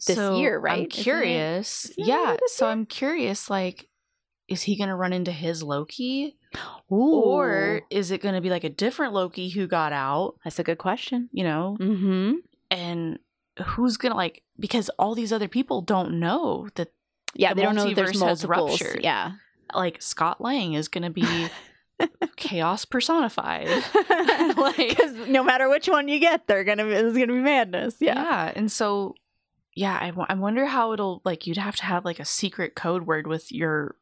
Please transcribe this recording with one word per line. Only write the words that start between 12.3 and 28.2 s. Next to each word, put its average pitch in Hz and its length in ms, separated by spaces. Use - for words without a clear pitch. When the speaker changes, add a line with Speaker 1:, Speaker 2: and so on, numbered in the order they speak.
Speaker 2:
And 175 480
who's 226 320
gonna, 233 200
like, 175 260
because 208 300
all 214 160
these 226 180
other 214 140
people 240 360
don't 180 360
know 190 560
that 170 180
Speaker 1:
Yeah, 190 140
Speaker 2:
the 190 60
Speaker 1:
they 196 60
don't 214 140
know 208 80
that 202 100
there's 190 200
Speaker 2:
multiverse 196 120
has 170 180
Speaker 1:
multiples. 165 360
Speaker 2:
ruptured. - 240
Speaker 1:
Yeah. 143 280
Speaker 2:
Like, 175 260
Scott - 400
Lang 226 320
is 151 160
gonna 175 220
be 170 380
Speaker 1:
<laughs> - 360
Speaker 2:
chaos 180 500
personified. 247 840
<laughs> - 300
Speaker 1:
<laughs> 339 580
Speaker 2:
Like 269 400
Speaker 1:
'Cause 302 160
no 262 160
matter 262 240
which 294 200
one 294 200
you 294 100
get, 320 280
they're 196 180
gonna 208 200
be, 214 60
there's 220 220
gonna 247 220
be 254 60
madness. 240 600
Yeah. - 140
Speaker 2:
Yeah, 262 420